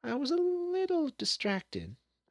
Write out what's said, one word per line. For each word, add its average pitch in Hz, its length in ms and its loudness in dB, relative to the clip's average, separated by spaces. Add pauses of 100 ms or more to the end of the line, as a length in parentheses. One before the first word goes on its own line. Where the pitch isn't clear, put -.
I 233 140 -2
was 262 160 0
a 339 60 2
little 359 800 2
distracted. 180 800 -2 (340)